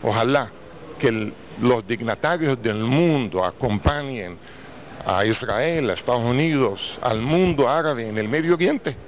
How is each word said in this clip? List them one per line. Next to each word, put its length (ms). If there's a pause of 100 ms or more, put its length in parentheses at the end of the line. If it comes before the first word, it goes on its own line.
ojalá 460 (500)
que 80
el, 260 (280)
los 260
dignatarios 760
del 180
mundo 680
acompañen 920 (720)
a 180
Israel, 640
a 40
Estados 300
Unidos, 560 (220)
al 200
mundo 480
árabe 400
en 80
el 100
Medio 280
Oriente 380 (140)